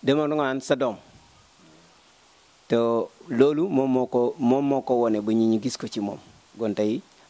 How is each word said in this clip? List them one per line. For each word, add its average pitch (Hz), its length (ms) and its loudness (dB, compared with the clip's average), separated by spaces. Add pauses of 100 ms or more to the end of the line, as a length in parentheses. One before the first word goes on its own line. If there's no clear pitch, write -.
dama 147 260 2
nga 151 80 -2
naan 135 240 -2
sa 143 160 0
doom. 123 200 -2 (1700)
Te 117 80 2 (520)
loolu 147 400 2
moom 135 220 0
moo 127 160 0
ko, 123 320 0
moom 135 280 2
moo 139 160 0
ko 127 120 0
wone 113 260 2
ba 107 120 -2
ñi 113 140 4
ñu 113 160 2
gis 123 140 -6
ko - 100 -10
ci 110 140 -8
moom. 101 180 -6 (400)
Kon 107 160 -4
tey 107 260 -2 (300)